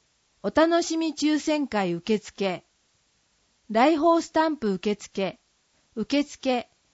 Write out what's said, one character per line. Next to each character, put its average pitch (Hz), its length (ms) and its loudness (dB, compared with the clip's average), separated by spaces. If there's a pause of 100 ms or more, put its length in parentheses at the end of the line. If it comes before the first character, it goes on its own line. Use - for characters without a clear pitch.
(420)
お 202 60 -4
楽 339 340 2
し 320 140 -4
み 320 180 -2
抽 302 240 0
選 302 280 -2
会 196 260 -2
受 190 240 -2
付。 196 480 -4 (1040)
来 262 300 4
訪 330 240 4
ス - 80 -10
タ 320 180 2
ン 302 80 -4
プ 208 160 -2
受 202 220 -2
付。 - 440 -8 (580)
受 269 260 -2
付、 254 480 -4 (240)